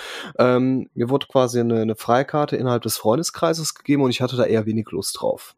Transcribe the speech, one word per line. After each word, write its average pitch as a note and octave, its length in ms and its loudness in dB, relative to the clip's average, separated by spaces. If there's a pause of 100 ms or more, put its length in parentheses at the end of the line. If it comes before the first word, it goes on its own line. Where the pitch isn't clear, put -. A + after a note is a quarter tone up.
(380)
Ähm, B2+ 560 2
mir A#2+ 160 -2
wurde C3+ 160 0
quasi B2 340 2
eine, A#2 220 2
eine A2 140 0
Freikarte C#3 640 0
innerhalb A#2+ 260 0
des A2 140 -4
Freundeskreises D#3+ 760 0
gegeben C#3 300 0
und B2+ 80 2
ich A#2 100 -2
hatte B2+ 140 -2
da A#2+ 100 2
eher A2 220 0
wenig A2 240 -4
Lust - 280 -8
drauf. - 380 -4